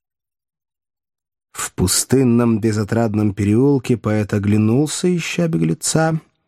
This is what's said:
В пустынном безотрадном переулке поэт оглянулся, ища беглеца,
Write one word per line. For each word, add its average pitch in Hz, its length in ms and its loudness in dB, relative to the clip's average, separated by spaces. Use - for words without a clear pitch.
В - 200 -12
пустынном 117 880 2
безотрадном 107 720 0
переулке 120 640 2
поэт 107 380 -2
оглянулся, 110 840 0
ища 170 320 -4
беглеца, 160 720 -2